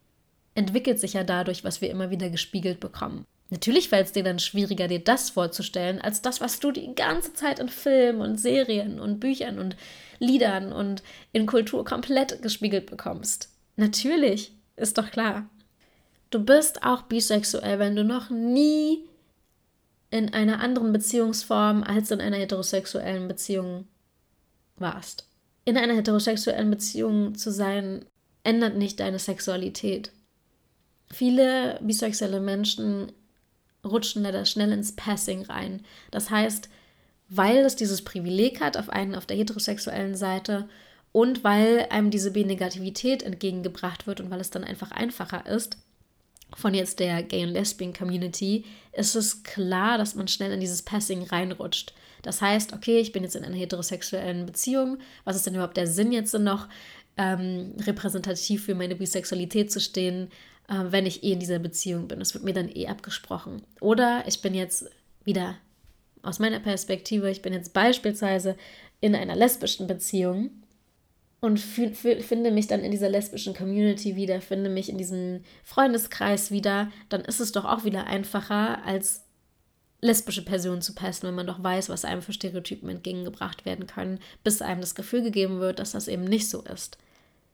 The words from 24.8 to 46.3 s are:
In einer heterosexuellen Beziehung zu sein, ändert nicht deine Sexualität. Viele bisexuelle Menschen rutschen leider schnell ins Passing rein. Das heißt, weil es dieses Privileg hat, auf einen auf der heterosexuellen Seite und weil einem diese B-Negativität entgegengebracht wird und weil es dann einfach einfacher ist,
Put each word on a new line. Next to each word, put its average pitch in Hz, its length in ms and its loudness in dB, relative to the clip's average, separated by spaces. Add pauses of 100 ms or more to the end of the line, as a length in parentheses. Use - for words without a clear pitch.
In 240 120 4
einer 233 180 4
heterosexuellen 214 760 2
Beziehung 208 640 0
zu 208 160 -4
sein, 196 520 -2 (380)
ändert 226 340 4
nicht 202 240 0
deine 190 180 -2
Sexualität. 190 920 -4 (1040)
Viele 254 680 4
bisexuelle 214 580 0
Menschen 202 720 -2 (720)
rutschen 214 380 -2
leider 202 220 -2
schnell 208 280 2
ins 208 240 -2
Passing 202 460 -2
rein. 190 400 -8 (280)
Das 202 200 -4
heißt, 214 380 2 (600)
weil 202 300 6
es 269 180 6
dieses 196 260 -2
Privileg 190 580 0
hat, 302 160 0
auf 208 120 -4
einen 196 260 -2
auf - 120 -8
der 196 100 -4
heterosexuellen 208 800 -4
Seite 196 520 -2 (440)
und 247 320 4
weil 220 460 6
einem 208 200 4
diese 202 200 0
B-Negativität 196 920 0
entgegengebracht 180 840 -6
wird 202 140 -6
und 185 100 -8
weil 185 100 -6
es 185 100 -8
dann 185 140 -6
einfach - 280 -10
einfacher 196 540 -6
ist, 220 320 -2 (800)